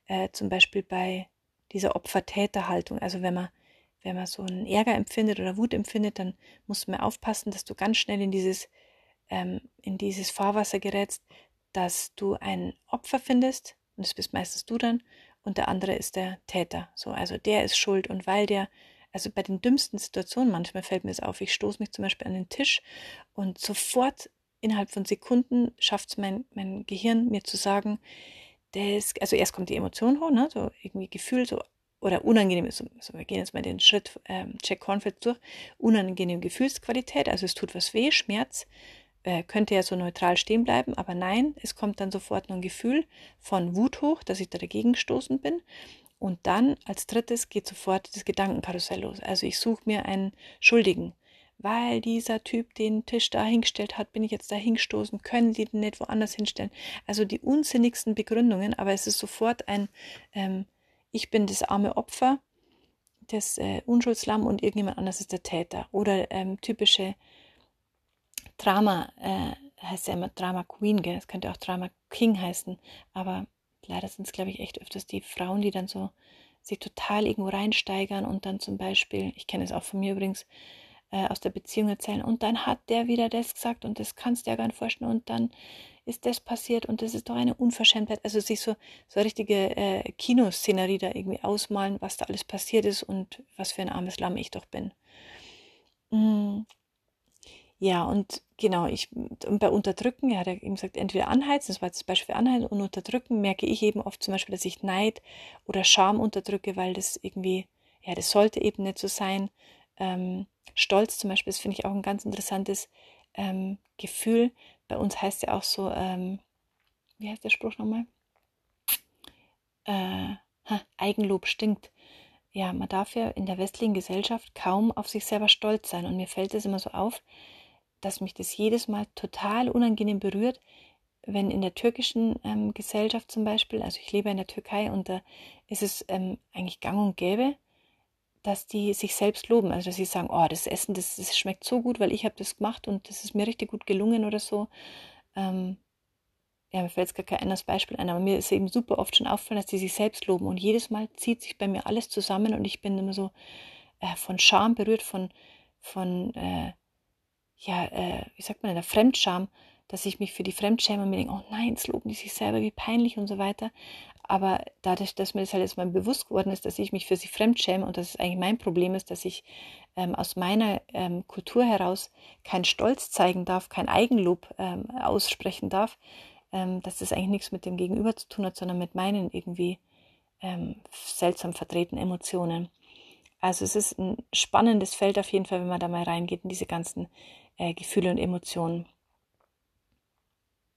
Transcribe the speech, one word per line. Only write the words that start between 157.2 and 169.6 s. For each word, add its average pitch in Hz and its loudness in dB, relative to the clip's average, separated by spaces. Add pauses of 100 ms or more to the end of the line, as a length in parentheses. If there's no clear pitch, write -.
ja, 180 -4
äh, - -4 (120)
wie - -18
sagt - -10
man 208 -2
denn, 170 0
der 170 -4
Fremdscham, 196 4 (400)
dass - -6
ich 190 -4
mich 196 -4
für - -6
die 190 -4
fremdschäme 208 2
und 190 2
mir 190 0
denke, - -2
„Oh 196 -6
nein, 226 0
jetzt - -4
loben - -2
die 214 -6
sich - -12
selber, 214 0
wie 214 0
peinlich“ 233 2
und 202 -2
so 202 -4
weiter. 202 -2 (560)
Aber 190 2 (180)
dadurch, 185 0
dass 190 -2
mir 196 0
das 190 -4
halt 190 2
jetzt 190 -2
mal 180 -2
bewusst 190 0
geworden 196 2
ist, 190 -4
dass - -4
ich 202 -2
mich 190 -4
für 185 2
sie - -4
fremdschäme 214 2
und 185 -4
dass 175 -4
es - -14
eigentlich 180 -2
mein 202 2
Problem 180 2
ist, 190 -4
dass 175 -8
ich, - -8 (520)